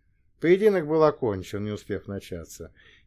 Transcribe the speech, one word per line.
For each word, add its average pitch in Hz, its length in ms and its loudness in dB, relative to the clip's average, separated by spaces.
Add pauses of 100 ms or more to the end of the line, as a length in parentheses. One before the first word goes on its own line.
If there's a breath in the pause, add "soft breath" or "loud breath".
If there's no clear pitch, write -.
(400)
Поединок 190 480 2
был 156 160 2
окончен, 104 640 0
не 104 60 -6
успев 101 360 -8
начаться, 87 640 -12 (340 soft breath)